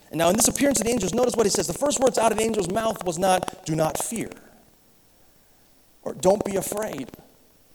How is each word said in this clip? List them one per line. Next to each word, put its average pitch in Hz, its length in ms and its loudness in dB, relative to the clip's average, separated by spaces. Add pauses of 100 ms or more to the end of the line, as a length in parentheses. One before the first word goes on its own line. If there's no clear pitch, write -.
(120)
And 151 80 -4
now 165 100 4
in 190 80 2
this 240 100 2
appearance 277 320 2
of 214 60 -2
the 233 60 0
angels, 190 220 -2
notice 240 220 0
what 220 120 4
he 185 40 2
says. 185 140 0
The 160 80 -4
first 285 260 -2
words 247 200 2
out 233 120 4
of 214 60 0
the 220 60 0
angel's 214 260 -2
mouth 220 340 -2
was 180 140 -2
not, 185 480 0
"Do 156 100 0
not 156 260 0
fear," 185 280 -6 (1700)
or, - 100 -8
"Don't 190 320 2
be 202 100 -4
afraid." 180 560 -6 (640)